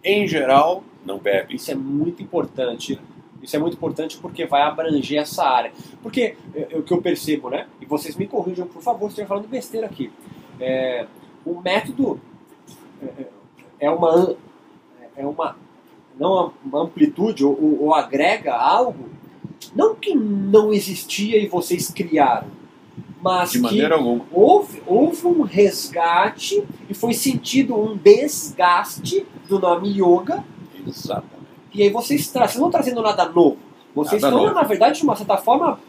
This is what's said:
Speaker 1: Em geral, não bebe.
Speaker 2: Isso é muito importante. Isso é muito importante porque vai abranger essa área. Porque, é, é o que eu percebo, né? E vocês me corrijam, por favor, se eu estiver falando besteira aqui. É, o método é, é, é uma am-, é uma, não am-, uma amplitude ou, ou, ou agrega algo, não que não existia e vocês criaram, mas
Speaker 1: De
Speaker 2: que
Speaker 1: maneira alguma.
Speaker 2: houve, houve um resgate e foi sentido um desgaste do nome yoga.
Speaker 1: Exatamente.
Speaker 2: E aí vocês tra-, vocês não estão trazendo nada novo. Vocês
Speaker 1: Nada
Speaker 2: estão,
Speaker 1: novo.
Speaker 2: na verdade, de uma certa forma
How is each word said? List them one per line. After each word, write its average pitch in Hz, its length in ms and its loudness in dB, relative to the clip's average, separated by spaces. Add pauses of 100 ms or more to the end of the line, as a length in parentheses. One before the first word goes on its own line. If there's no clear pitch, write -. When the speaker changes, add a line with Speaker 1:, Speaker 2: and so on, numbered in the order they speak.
Speaker 1:
Em 202 240 2
geral, 151 560 2 (220)
não 98 140 -8
bebe. 101 360 0
Speaker 2:
Isso - 160 -10
é 135 40 -4
muito 143 480 -4
importante. 131 760 -6 (420)
Isso 135 140 -8
é 147 40 0
muito 170 180 -2
importante 160 400 -8
porque 170 280 -10
vai 143 180 2
abranger 151 580 -2
essa 165 240 -6
área. 123 260 0 (300)
Porque, 226 340 -4 (200)
é, 151 160 -8
é 160 60 -6
o 156 60 -4
que - 80 -6
eu 175 100 0
percebo, 147 480 -4
né? - 180 -8 (120)
E 127 60 -18
vocês 147 300 -6
me 196 120 -6
corrijam, 180 380 -6
por - 160 -18
favor, 214 200 -4
se - 20 -4
eu 208 200 -8
estiver 185 40 -12
falando 202 200 -6
besteira 226 380 -8
aqui. 139 260 -10 (480)
É, 127 460 -4 (400)
o 175 160 -8
método 208 580 -4 (800)
é, 139 40 -16 (160)
é, 127 60 -14 (540)
é 147 100 0
uma 165 240 2
am-, 180 200 4 (800)
é 139 120 -10
uma, 151 280 -6 (640)
não 180 200 0
am-, 165 120 -2 (140)
uma 139 180 -4
amplitude 160 640 0
ou, 143 60 4 (100)
ou, 151 220 2
ou 156 100 4
agrega 151 600 0
algo, 190 540 0 (680)
não 427 200 4
que 381 200 -4
não 208 580 2
existia 202 640 -2
e 202 100 2
vocês 175 440 -4
criaram, 151 560 0 (720)
mas 180 300 0
Speaker 1:
De 123 80 -2
Speaker 2:
que 123 40 2
Speaker 1:
maneira 160 320 2
alguma. 120 360 0
Speaker 2:
houve, 277 560 4
houve 339 400 2
um 339 160 4
resgate 180 1200 0 (260)
e 196 40 -8
foi 233 200 -2
sentido 254 640 0
um 214 200 -2
desgaste 214 1300 2 (220)
do 196 120 0
nome 180 320 0
yoga. 190 520 2 (440)
Speaker 1:
Exatamente. - 480 -10 (380)
Speaker 2:
E 202 100 0
aí 202 60 6
vocês 233 400 -2
tra-, 240 180 2
vocês 240 120 -6
não 330 80 4
estão 349 140 2
trazendo 240 200 -2
nada 214 260 0
novo. 160 300 4 (360)
Vocês 151 280 0
Speaker 1:
Nada 269 120 4
Speaker 2:
estão, 330 140 4
Speaker 1:
novo. - 140 0
Speaker 2:
na - 60 4
verdade, 208 320 4
de - 40 0
uma 233 120 2
certa 202 220 -2
forma 285 520 2